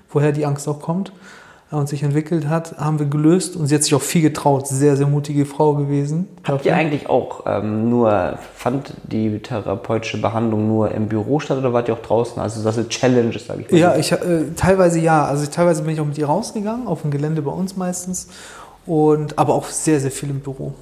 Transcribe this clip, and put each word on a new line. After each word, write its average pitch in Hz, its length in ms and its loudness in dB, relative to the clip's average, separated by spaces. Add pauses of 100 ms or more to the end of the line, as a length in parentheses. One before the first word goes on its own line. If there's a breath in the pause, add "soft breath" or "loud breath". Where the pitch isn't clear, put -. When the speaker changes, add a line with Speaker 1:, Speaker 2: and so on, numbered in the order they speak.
(120)
Speaker 1:
woher 147 200 2
die 147 140 -2
Angst 143 220 -4
auch 147 120 -4
kommt, 180 320 -4 (600 loud breath)
äh, 147 40 -6
und 143 140 -2
sich 147 140 -4
entwickelt 151 440 0
hat, 160 300 -4
haben 151 220 -2
wir 147 80 0
gelöst 156 500 2
und 156 100 -2
sie 147 80 2
hat 147 80 0
sich - 120 2
auch 127 60 2
viel - 200 0
getraut. 147 460 2
Sehr, 139 280 4
sehr 143 120 2
mutige 143 380 0
Frau 151 280 2
gewesen. 143 540 -2 (180)
Speaker 2:
Habt 139 200 -2
ihr - 60 4
Speaker 1:
Dafür. - 40 2
Speaker 2:
eigentlich 147 340 0
auch, - 380 -2
ähm, 107 420 0
nur, 107 480 2 (180)
fand 135 380 -4 (100)
die 110 360 -2
therapeutische 107 840 -4
Behandlung 110 460 0
nur 110 240 2
im 107 180 -2
Büro 110 320 0
statt 139 160 -2
oder 131 160 0
wart 120 160 0
ihr 113 60 0
auch - 60 -8
draußen? 117 400 0
Also, 107 220 -4
dass 110 140 0
es 110 120 -2
Challenges, 117 580 2
sag 98 120 -8
ich 104 120 -12
mal. 180 60 8
Speaker 1:
Ja, 165 200 6
ich, - 160 0
äh, - 40 2 (380)
teilweise 175 440 4
ja. 160 260 4
Also, 143 220 -2
teilweise 170 340 2
bin 156 120 -2
ich 156 60 -2
auch 151 60 -2
mit 147 140 -4
ihr 147 80 0
rausgegangen, 220 600 -4
auf 175 140 -4
dem 151 100 -4
Gelände 151 300 -2
bei 139 100 -4
uns 185 240 -6
meistens. 180 520 -6 (580 loud breath)
Und, 151 540 2
aber 135 160 4
auch 147 120 -2
sehr, 156 340 0
sehr 135 100 -2
viel 143 180 -8
im 139 120 -6
Büro. 139 400 -10